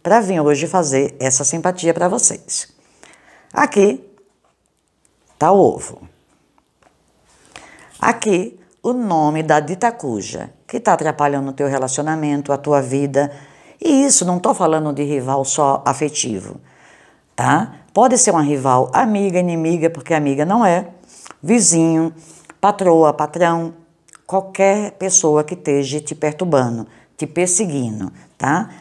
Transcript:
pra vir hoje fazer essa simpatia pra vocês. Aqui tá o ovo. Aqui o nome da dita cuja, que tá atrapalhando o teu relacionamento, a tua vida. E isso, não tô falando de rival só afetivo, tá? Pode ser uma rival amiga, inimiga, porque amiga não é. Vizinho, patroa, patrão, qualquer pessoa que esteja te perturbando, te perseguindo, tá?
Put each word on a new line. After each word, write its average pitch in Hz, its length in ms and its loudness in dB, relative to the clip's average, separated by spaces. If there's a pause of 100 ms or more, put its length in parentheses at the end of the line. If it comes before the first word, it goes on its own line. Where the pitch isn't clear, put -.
pra 208 180 4
vir 190 200 0
hoje 147 260 2
fazer 143 540 0
essa 131 240 -2
simpatia 165 500 -2
pra 180 140 0
vocês. - 680 -4 (800)
Aqui 240 500 2 (1300)
tá 156 140 2
o 196 80 4
ovo. - 420 0 (2000)
Aqui 214 580 -2 (220)
o 233 120 -2
nome 160 500 0
da 156 160 2
dita 180 320 -2
cuja, 110 600 -8 (160)
que 247 120 -8
tá 226 140 2
atrapalhando 143 580 -2
o - 20 -12
teu 143 140 -2
relacionamento, 143 840 -4
a 139 60 0
tua 143 240 0
vida. 139 500 -2 (480)
E 277 240 2
isso, 269 220 2
não 180 140 0
tô 254 160 0
falando 156 360 0
de 143 120 -4
rival 135 420 -2
só 139 400 0
afetivo, 131 760 -4 (760)
tá? 139 400 0 (180)
Pode 247 240 4
ser 214 140 2
uma 165 100 2
rival 135 500 2
amiga, 202 460 0
inimiga, 165 500 0
porque 165 280 -4
amiga 147 280 0
não 208 220 2
é. 180 220 2 (540)
Vizinho, 165 680 2 (480)
patroa, 175 540 4
patrão, 165 640 -2 (500)
qualquer 196 680 0
pessoa 156 500 2
que 151 100 -8
esteja 143 480 -2
te 151 140 -10
perturbando, 147 720 0 (280)
te 151 120 -6
perseguindo, 143 840 -4 (260)
tá? 165 320 0 (120)